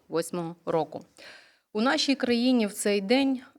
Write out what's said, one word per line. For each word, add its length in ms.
восьмого 460
року. 400
У 80
нашій 340
країні 520
в 60
цей 280
день, 400